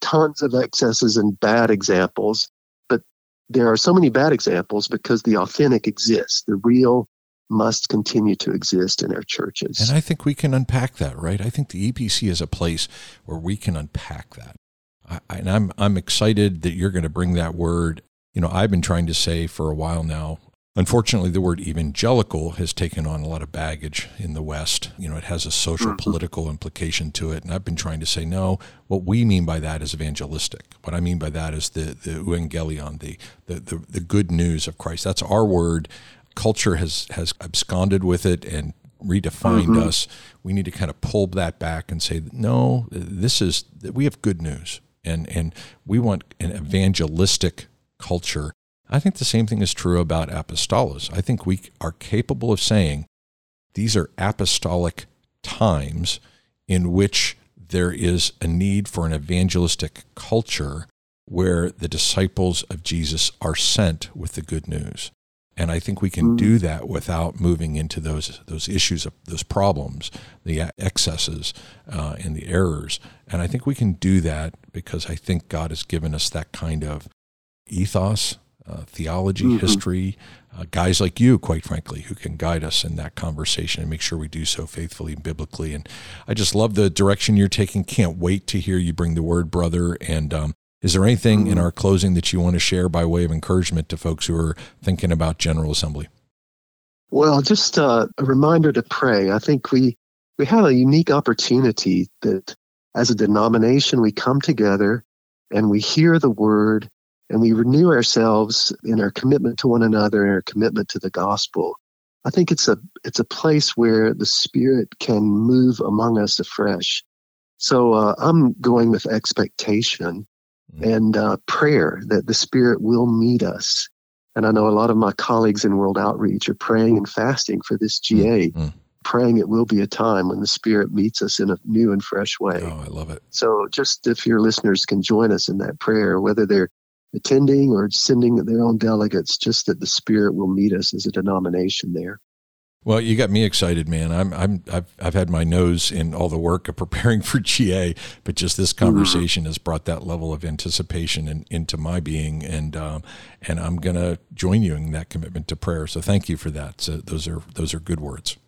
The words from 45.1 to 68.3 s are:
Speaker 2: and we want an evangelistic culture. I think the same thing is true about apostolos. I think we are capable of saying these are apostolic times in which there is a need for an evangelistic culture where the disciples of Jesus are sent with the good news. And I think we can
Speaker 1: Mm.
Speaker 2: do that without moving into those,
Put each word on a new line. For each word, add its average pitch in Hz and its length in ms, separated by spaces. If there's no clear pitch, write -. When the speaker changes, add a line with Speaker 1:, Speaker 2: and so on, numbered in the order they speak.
Speaker 2:
and 82 240
we 104 140
want 107 240
an 87 120
evangelistic 90 1120
culture. 78 560
I 139 80
think 196 160
the 135 100
same 113 200
thing 104 160
is 95 120
true 87 260
about 80 300
apostolos. - 840
I - 60
think - 240
we 92 160
are 82 120
capable 113 600
of 98 80
saying 78 460
these 107 200
are 90 220
apostolic 90 880
times 82 760
in 90 240
which - 460
there 87 360
is - 500
a - 60
need 98 400
for 85 180
an 80 80
evangelistic 87 880
culture 78 720
where 87 440
the - 180
disciples 92 760
of 87 200
Jesus 80 480
are 78 140
sent - 600
with - 180
the - 80
good 78 260
news. - 440
And 82 140
I 82 100
think 98 220
we 98 80
can - 200
Speaker 1:
Mm. 117 80
Speaker 2:
do 113 220
that 78 280
without 82 520
moving 82 360
into 78 240
those, 78 480